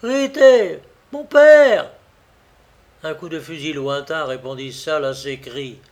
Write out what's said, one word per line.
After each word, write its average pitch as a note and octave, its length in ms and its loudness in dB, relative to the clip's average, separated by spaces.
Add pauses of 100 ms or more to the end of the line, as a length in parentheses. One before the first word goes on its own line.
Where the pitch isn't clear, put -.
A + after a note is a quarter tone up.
Rité, C4 760 2 (300)
mon D4 140 -12
père! D4 640 6 (1120)
Un D#3 120 -10
coup F3 160 -16
de D#3+ 100 -10
fusil D3+ 320 -12
lointain C#3+ 540 -6
répondit C3 460 -12
seul D3+ 340 -6
à C3+ 80 -6
ses C3+ 240 -12
cris. C3 400 -14 (140)